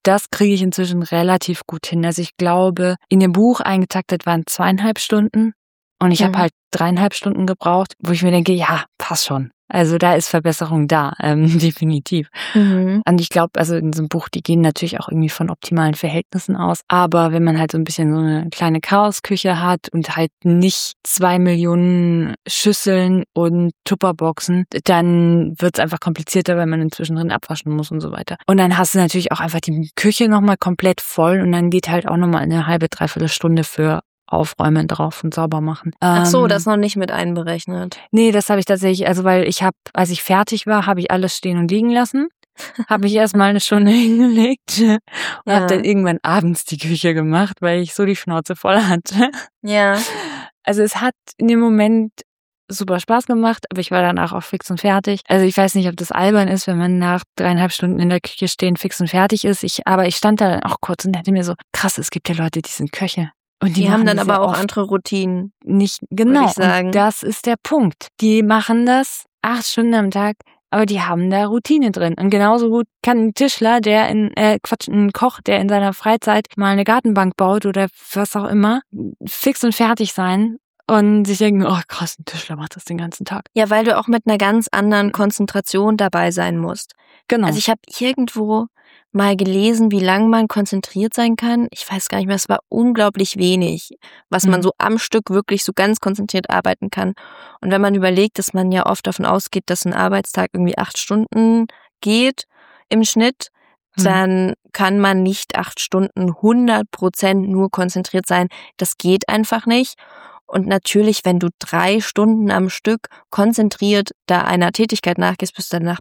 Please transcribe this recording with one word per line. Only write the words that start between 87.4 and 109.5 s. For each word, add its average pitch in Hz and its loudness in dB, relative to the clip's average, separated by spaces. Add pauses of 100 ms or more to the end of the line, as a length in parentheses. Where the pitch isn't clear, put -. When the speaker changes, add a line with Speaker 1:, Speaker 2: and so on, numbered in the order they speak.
Speaker 2:
Also 151 0
ich 214 -2
hab 226 -2 (200)
irgendwo 233 -2 (440)
mal 202 2
gelesen, 202 2
wie 202 2
lang 190 2
man 226 4
konzentriert 202 -4
sein 233 0
kann. 240 0
Ich - -14
weiß 190 -6
gar 202 -4
nicht 190 -4
mehr, 196 0
es - -4
war 196 0 (100)
unglaublich 214 0
wenig, 180 -2 (320)
was 190 0
man 185 4
Speaker 1:
Mhm. 180 -2
Speaker 2:
so 185 2
am 220 0
Stück - -2
wirklich 196 -2
so 196 -6
ganz 208 0
konzentriert 196 -4
arbeiten 185 -2
kann. 190 -4 (480)
Und 190 -2
wenn 196 2
man 202 2
überlegt, 185 2
dass - -6
man 185 0
ja 185 0
oft - -2
davon 185 -4
ausgeht, - -2
dass 180 -4
ein 175 -2
Arbeitstag 185 -2
irgendwie 180 -2
acht - -6
Stunden 226 0 (340)
geht 240 0 (460)
im 220 4
Schnitt, 226 0 (480)
Speaker 1:
Mhm. 190 4
Speaker 2:
dann 190 2 (200)
kann 196 0
man 196 2
nicht - -2
acht - -6
Stunden 185 -2
hundert 226 2
Prozent 190 0
nur 190 0
konzentriert 185 -4
sein. 180 2 (300)
Das - -4
geht 185 0
einfach 220 -2